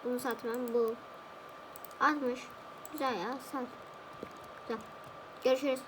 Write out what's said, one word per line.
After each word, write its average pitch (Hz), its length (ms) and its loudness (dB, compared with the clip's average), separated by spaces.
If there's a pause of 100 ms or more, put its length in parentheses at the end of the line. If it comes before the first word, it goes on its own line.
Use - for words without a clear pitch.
Bunu 247 160 2
satmam. 240 540 0
Bu. 233 220 6 (1040)
Altmış. 277 480 4 (440)
Güzel 269 260 2
ya. 226 200 0 (140)
Sat. 285 120 0 (1040)
Güzel. 220 140 -2 (640)
Görüşürüz. 262 440 6